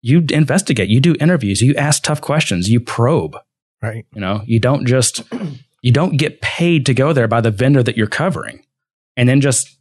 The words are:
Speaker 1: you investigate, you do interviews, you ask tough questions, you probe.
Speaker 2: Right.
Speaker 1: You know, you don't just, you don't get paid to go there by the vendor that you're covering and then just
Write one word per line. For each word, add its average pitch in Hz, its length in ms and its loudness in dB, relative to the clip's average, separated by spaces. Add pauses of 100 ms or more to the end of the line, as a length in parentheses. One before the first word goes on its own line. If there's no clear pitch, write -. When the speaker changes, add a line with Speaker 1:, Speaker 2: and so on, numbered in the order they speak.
Speaker 1:
you 151 300 2
investigate, 147 580 0
you 113 120 4
do 160 180 4
interviews, 135 420 0
you 131 140 4
ask 147 280 -2
tough - 180 -4
questions, 104 480 -2
you 120 100 4
probe. 117 560 -2 (460)
Speaker 2:
Right. 113 320 -10
Speaker 1:
You 104 80 -10
know, 98 240 -4
you 113 160 2
don't 127 240 0
just, 123 360 0 (600)
you 123 100 0
don't 160 240 0
get 143 240 -2
paid 170 460 0
to 135 80 2
go 135 180 2
there 123 160 2
by 117 140 0
the 113 100 2
vendor 127 320 2
that 113 140 -2
you're 107 100 0
covering - 560 -6 (540)
and 123 100 4
then 135 140 4
just - 400 -2